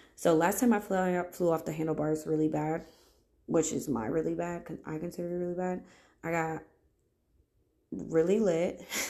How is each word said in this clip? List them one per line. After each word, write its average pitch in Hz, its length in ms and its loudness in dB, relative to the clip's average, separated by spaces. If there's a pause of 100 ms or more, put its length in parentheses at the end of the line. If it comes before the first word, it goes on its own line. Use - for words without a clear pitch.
(140)
So 170 200 4
last 170 260 4
time 247 120 6
I 208 60 4
flew, 185 540 0
flew 175 180 2
off 160 140 0
the 160 80 -6
handlebars 156 560 -2
really 156 200 2
bad, 156 380 -2 (600)
which 160 260 2
is - 160 -4
my 113 180 -2
really 160 280 -2
bad, 170 300 -6
'cause - 220 -10
I 156 120 -6
consider 175 360 -8
it 180 40 -4
really 175 160 -4
bad, 180 280 -4 (400)
I 165 80 -4
got 160 320 -2 (1300)
really 170 480 2
lit. 180 460 2 (260)